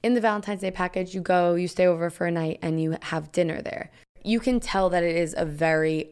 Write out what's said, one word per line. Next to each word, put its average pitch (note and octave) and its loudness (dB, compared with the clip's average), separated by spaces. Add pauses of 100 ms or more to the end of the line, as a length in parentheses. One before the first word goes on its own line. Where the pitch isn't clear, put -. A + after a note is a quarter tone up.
in A#3 2
the A#3+ 2
Valentine's G#3 -2
Day F#3+ -2
package, F#3 -4
you F#3+ -4
go, F3 4
you F3 0
stay F3+ 2
over E3+ 2
for F3 -4
a E3+ 0
night, D#3+ -2
and D#3+ -2
you D#3+ -2
have D#3 -6
dinner D#3+ 0
there. - -10 (320)
You A3+ 0
can B3 2
tell F#3+ 0
that F3 2
it E3+ 0
is E3 0
a - 0
very D#3 0